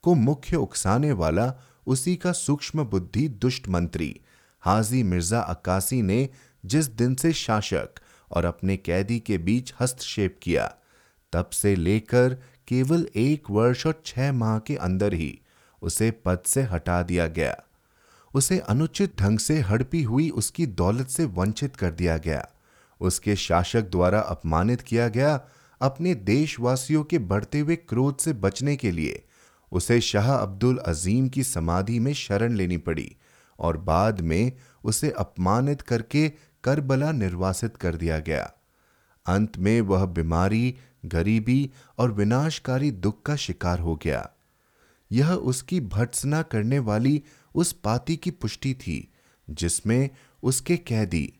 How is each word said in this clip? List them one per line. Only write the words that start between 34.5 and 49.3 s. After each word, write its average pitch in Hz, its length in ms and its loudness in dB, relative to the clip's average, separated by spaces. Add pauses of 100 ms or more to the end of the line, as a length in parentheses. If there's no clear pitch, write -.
उसे 139 280 -2
अपमानित 117 720 0
करके 143 500 0 (320)
करबला 139 480 2
निर्वासित 95 680 -2
कर 85 180 -2
दिया 82 240 0
गया। 78 340 -4 (720)
अंत 101 320 0
में 107 240 4
वह 95 240 2
बीमारी, 92 680 0 (300)
गरीबी 110 640 2 (260)
और 120 140 2
विनाशकारी 131 800 0
दुख 98 340 -4
का 147 100 -2
शिकार 90 440 -2
हो 82 160 -2
गया। 67 340 -4 (840)
यह 139 200 2
उसकी 175 500 -2
भर्त्सना 120 600 -2
करने 120 380 -2
वाली 127 440 0 (320)
उस 175 180 0
पाती 127 420 -2
की 165 160 -6
पुष्टि - 420 -6
थी - 400 -8 (360)